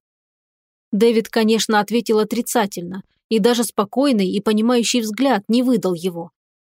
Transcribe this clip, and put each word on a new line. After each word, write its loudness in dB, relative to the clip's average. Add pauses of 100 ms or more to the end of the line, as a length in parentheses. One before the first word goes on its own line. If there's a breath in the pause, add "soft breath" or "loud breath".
(920)
Дэвид, 2
конечно, 0
ответил 0
отрицательно – -4 (260)
и 2
даже 2
спокойный 0
и -4
понимающий 0
взгляд -2
не 2
выдал 0
его. -8 (300)